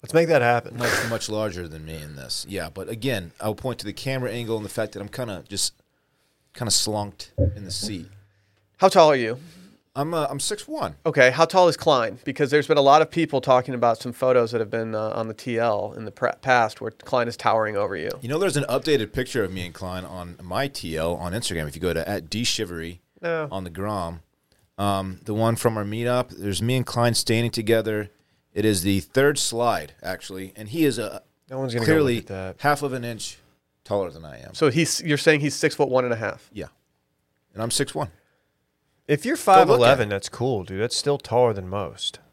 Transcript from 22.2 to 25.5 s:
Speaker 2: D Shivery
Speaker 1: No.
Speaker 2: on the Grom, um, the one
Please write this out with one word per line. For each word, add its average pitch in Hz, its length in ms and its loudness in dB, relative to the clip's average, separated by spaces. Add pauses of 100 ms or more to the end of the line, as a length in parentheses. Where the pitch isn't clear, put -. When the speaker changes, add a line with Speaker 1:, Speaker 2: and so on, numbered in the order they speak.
Speaker 2:
D 107 160 -4
Shivery 87 560 -6 (200)
Speaker 1:
No. 165 300 -4
Speaker 2:
on 95 140 -8
the 87 40 -10
Grom, 87 520 -6 (560)
um, 98 480 -2
the 107 80 -4
one 113 240 2